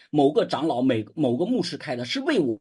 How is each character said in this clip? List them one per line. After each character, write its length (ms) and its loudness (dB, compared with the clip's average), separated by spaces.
某 200 4
个 140 2
长 240 -2
老、 140 0
每-， 200 2
某 220 0
个 80 -2
牧 160 0
师 120 -8
开 220 -8
的， 80 -8
是 160 -4
为 180 0